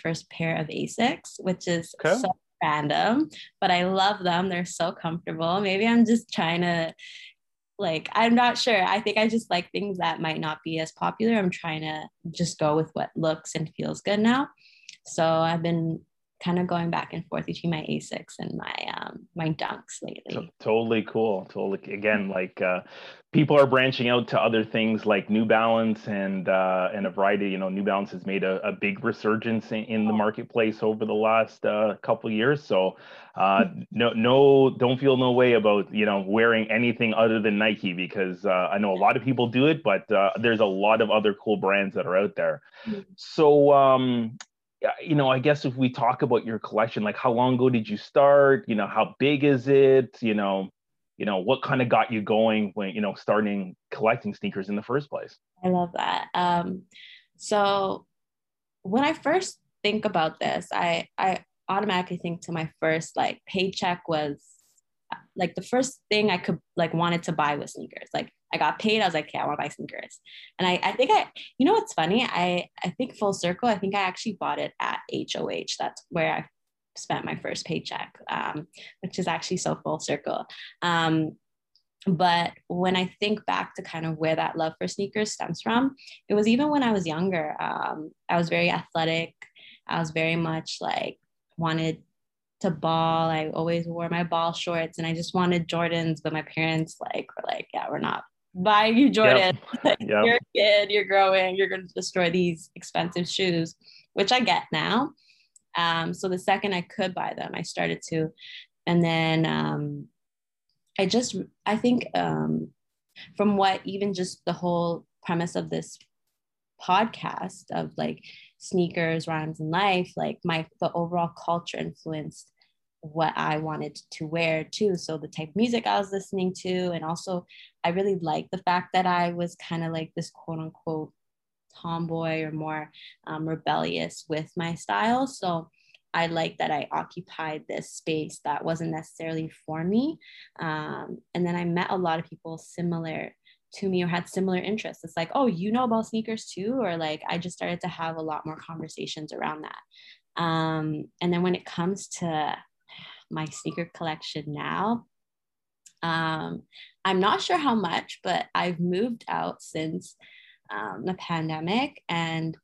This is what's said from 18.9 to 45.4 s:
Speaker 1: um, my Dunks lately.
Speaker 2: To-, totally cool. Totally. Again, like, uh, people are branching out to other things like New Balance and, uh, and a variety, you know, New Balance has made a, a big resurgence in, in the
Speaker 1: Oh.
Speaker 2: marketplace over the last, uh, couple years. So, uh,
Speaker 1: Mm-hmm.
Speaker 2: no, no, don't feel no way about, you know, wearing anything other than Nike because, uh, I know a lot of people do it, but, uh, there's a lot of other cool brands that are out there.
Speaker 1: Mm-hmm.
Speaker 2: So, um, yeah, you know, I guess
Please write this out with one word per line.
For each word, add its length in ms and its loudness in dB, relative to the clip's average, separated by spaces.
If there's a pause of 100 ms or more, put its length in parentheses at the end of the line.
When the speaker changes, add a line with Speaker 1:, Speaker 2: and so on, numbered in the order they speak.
Speaker 1:
um, 380 -12
my 140 -2
Dunks 520 -6
lately. 320 -12
Speaker 2:
To-, 140 -8 (120)
totally 480 2
cool. 380 0
Totally. 480 -6
Again, 360 0
like, 320 -4
uh, 180 0 (520)
people 280 6
are 80 10
branching 420 2
out 200 2
to 120 2
other 220 4
things 420 0
like 240 2
New 160 2
Balance 640 2
and, 420 -2
uh, 440 2
and 120 -4
a 60 -4
variety, 380 2
you 80 -4
know, 120 -2
New 140 -4
Balance 280 0
has 140 -12
made 180 -2
a, 240 0
a 40 -2
big 320 -4
resurgence 680 0
in, 140 -4
in 200 0
the 80 2
Speaker 1:
Oh. 40 2
Speaker 2:
marketplace 640 0
over 240 0
the 80 -2
last, 520 2
uh, 360 2
couple 300 -2
years. 320 2
So, 340 2 (380)
uh, 300 4
Speaker 1:
Mm-hmm. 160 -8 (100)
Speaker 2:
no, 220 2
no, 640 6
don't 220 2
feel 180 4
no 160 4
way 200 6
about, 400 4
you 120 0
know, 200 2
wearing 460 4
anything 420 2
other 260 4
than 200 2
Nike 340 0
because, 520 -4
uh, 260 2
I 80 0
know 140 2
a 40 0
lot 180 4
of 80 -4
people 240 2
do 200 2
it, 160 2
but, 280 0
uh, 280 4
there's 200 4
a 60 4
lot 360 4
of 100 2
other 240 4
cool 220 0
brands 380 2
that 120 -2
are 100 2
out 180 2
there. 280 -2 (240)
Speaker 1:
Mm-hmm. 140 -6 (140)
Speaker 2:
So, 560 6
um, 640 6 (440)
yeah, 180 0
you 140 -2
know, 160 4
I 80 4
guess 260 2